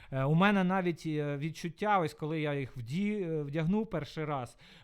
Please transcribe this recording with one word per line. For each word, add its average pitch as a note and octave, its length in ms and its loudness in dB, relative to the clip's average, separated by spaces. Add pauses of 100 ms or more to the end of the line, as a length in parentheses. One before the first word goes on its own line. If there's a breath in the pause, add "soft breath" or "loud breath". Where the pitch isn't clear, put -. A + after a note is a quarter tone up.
(120 loud breath)
Е, C3+ 120 -2
у C#3+ 100 4
мене G3 300 6
навіть, F3+ 420 0
е, D3 320 -2
відчуття, E3+ 640 0
ось D#3 140 0
коли D#3 280 -4
я D3 120 0
їх C3+ 240 -4
вді-, F#3+ 440 -2
е, D#3+ 200 -2
вдягнув E3 480 0
перший D#3 360 -4
раз, C#3 320 -6 (260 loud breath)